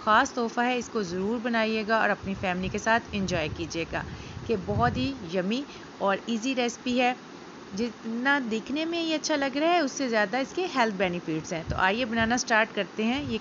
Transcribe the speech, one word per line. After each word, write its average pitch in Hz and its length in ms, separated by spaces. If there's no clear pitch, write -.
ख़ास 233 300
तोहफ़ा 240 300
है, 247 140
इसको 226 260
ज़रूर 190 360
बनाइएगा 220 600
और 208 100
अपनी 190 260
family 185 340
के 208 100
साथ 226 360
enjoy 175 340
कीजिएगा। 165 540
कि 226 80
बहुत 226 300
ही 262 160
yummy 196 300
और 196 280
easy 233 240
recipe 240 440
है। 247 180
जितना 240 640
दिखने 254 360
में 339 160
ये 320 120
अच्छा 311 220
लग 277 220
रहा 320 140
है, 349 120
उससे 269 260
ज़्यादा 214 300
इसके 339 260
health 226 200
benefits 175 580
हैं। 156 160
तो - 60
आइए 233 180
बनाना 226 320
start 220 380
करते 208 280
हैं। 254 260
ये 226 120